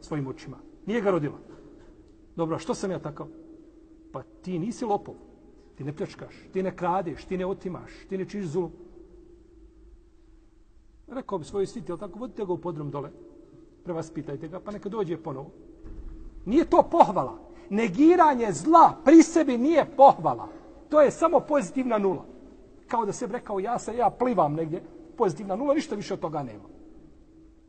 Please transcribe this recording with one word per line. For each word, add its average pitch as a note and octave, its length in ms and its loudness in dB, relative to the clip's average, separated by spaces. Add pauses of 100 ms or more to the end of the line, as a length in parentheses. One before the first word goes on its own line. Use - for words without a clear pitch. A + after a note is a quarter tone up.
svojim C#3+ 260 -6
očima. B2+ 300 -14 (280)
Nije A3+ 160 -2
ga G3 100 2
rodila.” D#3 260 -2 (1000)
„Dobro, E3 200 -2
a - 40 -6
što - 140 -4
sam G3 180 -6
ja D#3 80 -6
takav?” D3+ 280 -12 (840)
„Pa C3 120 -12 (180)
ti F3+ 180 -6
nisi A3+ 260 -6
lopov. G3+ 300 -4 (600)
Ti - 80 -14
ne D3 120 -8
pljačkaš, - 400 -12 (180)
ti F#3+ 100 -2
ne F#3 120 -6
kradeš, F3 500 -4
ti F#3 120 -6
ne F3+ 80 -4
otimaš, F#3 460 -10 (180)
ti F#3+ 80 -6
ne F#3 80 -6
činiš G3 220 -8
zulum.” D#3+ 240 -4 (2250)
Rekao B3 300 -8
bi D3+ 80 -10
svojoj G3 220 -2
sviti, F3 240 -10
„Jel E3+ 60 -8
tako, G3+ 220 -14
vodite A3+ 260 -8
ga F3+ 80 -2
u E3 40 -2
podrum D3+ 340 -8
dole, C#3+ 180 -8 (720)
prevaspitajte D#3+ 640 -8
ga, F3 120 -14
pa G#3 120 -14
neka G#3+ 180 -10
dođe F#3 280 -4
ponovo.” D3 340 -12 (920)
Nije D4 200 4
to D4+ 260 6
pohvala. F#3 480 2 (300)
Negiranje A#3+ 840 4
zla C4+ 540 6
pri D#4 180 12
sebi C#4 340 2
nije C4+ 280 2 (120)
pohvala. D3 500 6 (420)
To D4+ 120 6
je C4+ 100 6
samo E4 280 2
pozitivna B3 580 0
nula. F#3+ 280 -2 (640)
Kao A#3 180 -2
da G3 80 -4
se B3 140 -8
rekao, G#3+ 320 -8
„Ja A3 200 -4
sam, A3+ 160 -10
ja A#3+ 140 2
plivam F3+ 440 0
negdje, D#3 300 -6 (340)
pozitivna G3 380 -2
nula, C#4+ 180 0
ništa D4 220 -4
više G3+ 180 -8
od F3+ 60 -6
toga D3+ 240 -6
nema.” G#2 260 -16 (1000)